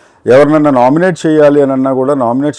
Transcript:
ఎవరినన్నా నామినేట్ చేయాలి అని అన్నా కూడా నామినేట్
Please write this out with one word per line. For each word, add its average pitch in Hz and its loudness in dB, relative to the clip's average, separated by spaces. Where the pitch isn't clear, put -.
ఎవరినన్నా 147 2
నామినేట్ 147 0
చేయాలి 147 2
అని 135 -2
అన్నా 135 -2
కూడా 131 -2
నామినేట్ 135 -4